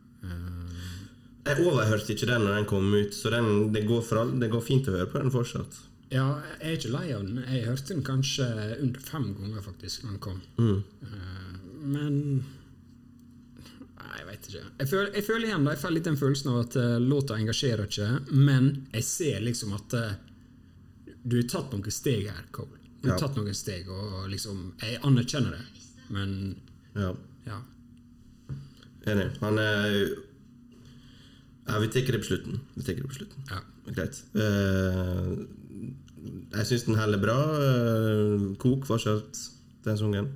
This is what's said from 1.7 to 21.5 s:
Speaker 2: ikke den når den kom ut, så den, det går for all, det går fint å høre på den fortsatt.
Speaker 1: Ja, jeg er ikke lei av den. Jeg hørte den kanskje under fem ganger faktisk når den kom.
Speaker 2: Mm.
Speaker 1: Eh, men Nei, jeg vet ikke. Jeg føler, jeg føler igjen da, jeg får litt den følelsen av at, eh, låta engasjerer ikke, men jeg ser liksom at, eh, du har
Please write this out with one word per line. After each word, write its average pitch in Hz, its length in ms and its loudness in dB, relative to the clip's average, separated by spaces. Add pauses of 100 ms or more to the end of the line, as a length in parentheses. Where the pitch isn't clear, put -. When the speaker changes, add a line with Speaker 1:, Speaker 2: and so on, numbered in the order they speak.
Speaker 2:
ikke 110 240 0
den 117 80 4
når 101 160 4
den 104 80 2
kom 98 240 2
ut, 104 240 4
så - 160 -2
den, 107 420 4
det 107 140 2
går 117 160 4
for 113 220 2
all, 131 160 0
det 117 100 2
går 113 160 0
fint 135 240 4
å 92 80 2
høre 90 160 0
på 143 80 0
den 131 80 0
fortsatt. - 540 -4 (220)
Speaker 1:
Ja, 131 180 0 (380)
jeg 160 80 -4
er 160 80 0
ikke 123 160 -6
lei 175 180 -2
av 104 140 -2
den. 117 180 -4
Jeg 127 240 -2
hørte 131 240 -2
den 160 160 -2
kanskje 135 380 0 (340)
under 131 240 -2
fem 147 220 -4 (100)
ganger 101 240 -6
faktisk - 460 -10
når 104 80 -8
den 98 100 -8
kom. 92 140 -6 (160)
Speaker 2:
Mm. 110 240 6 (240)
Speaker 1:
Eh, 92 560 -12 (260)
men 147 300 0 (1800)
Nei, - 160 -14
jeg 76 160 -12
vet - 180 -14
ikke. 85 140 -12 (180)
Jeg 135 80 0
føler, 196 300 2
jeg 202 100 -2
føler 226 220 0
igjen 170 180 4
da, 147 60 2
jeg 151 80 -6
får 185 100 -2
litt 165 160 0
den 147 140 2
følelsen 139 320 2
av 120 80 4
at, 120 180 -2
eh, 120 140 4 (100)
låta 135 320 2
engasjerer 110 540 0
ikke, 104 180 -2 (300)
men 135 320 8 (240)
jeg 120 100 0
ser 117 400 -2
liksom 113 320 -2
at, 104 240 -4
eh, 113 140 -2 (1120)
du 120 140 2
har 120 100 -2